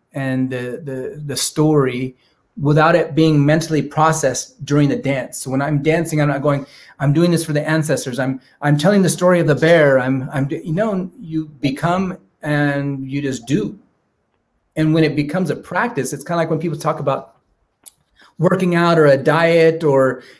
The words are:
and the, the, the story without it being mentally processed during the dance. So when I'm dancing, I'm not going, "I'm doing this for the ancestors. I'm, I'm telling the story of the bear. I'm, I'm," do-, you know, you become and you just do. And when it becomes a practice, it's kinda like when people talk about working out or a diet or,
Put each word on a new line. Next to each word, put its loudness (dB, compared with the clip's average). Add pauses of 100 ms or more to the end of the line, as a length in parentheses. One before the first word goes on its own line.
(120)
and -2
the, -8
the, -10
the -8
story 0 (440)
without 4
it 0
being 4
mentally 0
processed -2
during 2
the 0
dance. -6
So -10
when -2
I'm -2
dancing, 0
I'm 2
not -2
going, 0 (320)
"I'm 2
doing 4
this 0
for -6
the -2
ancestors. -2
I'm, -4 (220)
I'm 2
telling 4
the 2
story 2
of 2
the 4
bear. 4
I'm, -2
I'm," -2
do-, -6
you -6
know, -2 (100)
you -6
become -4 (240)
and -2
you -4
just -6
do. -2 (960)
And 0
when 4
it -2
becomes -4
a -4
practice, -6
it's -12
kinda -4
like -2
when -2
people -6
talk -4
about -6 (1000)
working 0
out 2
or 8
a 6
diet 2
or, 2 (180)